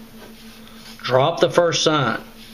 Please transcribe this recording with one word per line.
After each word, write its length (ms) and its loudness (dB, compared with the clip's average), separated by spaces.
Drop 420 0
the 120 2
first 320 2
sign. 360 2